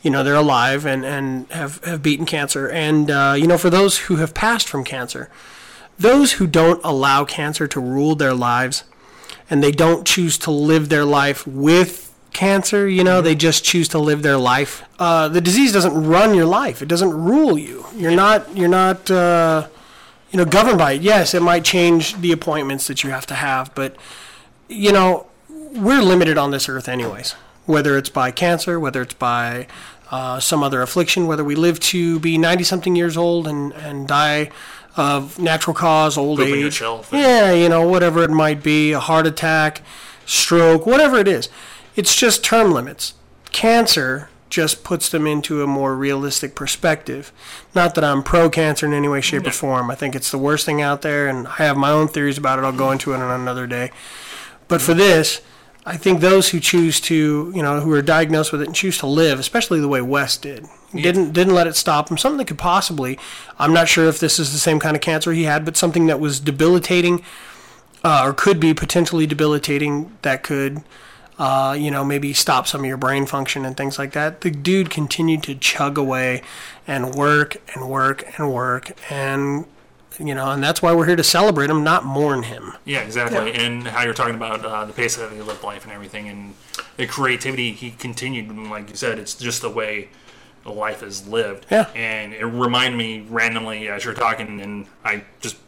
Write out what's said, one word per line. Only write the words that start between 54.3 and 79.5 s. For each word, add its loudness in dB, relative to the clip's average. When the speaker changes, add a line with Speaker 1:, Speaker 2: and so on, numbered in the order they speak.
Speaker 1:
But 0
for 2
this, 4
I -8
think 2
those 6
who -2
choose 2
to, 0
you -2
know, 0
who 0
are 4
diagnosed 2
with -4
it -4
and -10
choose -2
to -6
live, 2
especially -2
the 0
way 0
Wes -2
did, -14
Speaker 2:
Yeah. -6
Speaker 1:
didn't, 2
didn't 4
let 4
it -6
stop 0
him. -4
Something -2
that -6
could -10
possibly, -2
I'm 2
not 4
sure 4
if 2
this 0
is -4
the -4
same 2
kind 0
of -4
cancer -2
he 0
had, 0
but -4
something 2
that 2
was -4
debilitating, 2
uh, 4
or 0
could 2
be 4
potentially 0
debilitating, -2
that -4
could, -4
uh, 0
you -2
know, -2
maybe -4
stop 0
some -6
of -6
your -6
brain -2
function -6
and -8
things -6
like -8
that. -6
The -2
dude 0
continued -2
to -10
chug -2
away -2
and -6
work 0
and -12
work -2
and -4
work, -4
and, -4